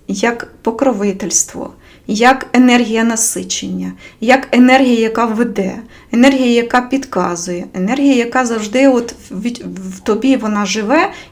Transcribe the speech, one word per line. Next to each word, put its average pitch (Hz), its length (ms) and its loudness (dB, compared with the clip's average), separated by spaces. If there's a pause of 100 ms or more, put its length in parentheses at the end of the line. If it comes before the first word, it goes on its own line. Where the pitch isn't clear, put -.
як 233 440 -4 (100)
покровительство, 208 1120 -4 (360)
як 247 420 2
енергія 240 520 4
насичення, 185 880 -4 (280)
як 262 320 2
енергія, 247 480 6
яка 226 260 0
веде, 208 520 -2 (340)
енергія, 254 400 4
яка 233 280 2
підказує, 180 920 -4
енергія, 262 400 2
яка 240 320 0
завжди 226 420 2
от 247 260 0 (160)
в, 214 180 -6 (480)
в - 40 -18
тобі 226 360 0
вона 214 300 -4
живе, 233 440 0 (220)